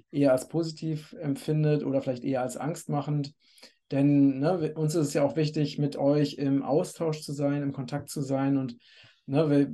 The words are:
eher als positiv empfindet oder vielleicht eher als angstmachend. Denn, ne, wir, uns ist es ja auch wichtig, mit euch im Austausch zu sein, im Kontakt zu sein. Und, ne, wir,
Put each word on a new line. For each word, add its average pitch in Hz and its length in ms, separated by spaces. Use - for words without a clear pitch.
eher 139 220
als 127 160
positiv 160 720
empfindet 151 640
oder 135 180
vielleicht 127 220
eher 131 180
als 120 140
angstmachend. 147 760
Denn, 139 480
ne, 165 220
wir, 151 160
uns 156 180
ist 156 120
es - 60
ja 147 100
auch 139 120
wichtig, 151 440
mit 143 180
euch 143 380
im 139 280
Austausch 156 600
zu 151 100
sein, 143 280
im 139 120
Kontakt 143 360
zu 156 120
sein. 135 340
Und, 131 220
ne, 147 240
wir, 143 240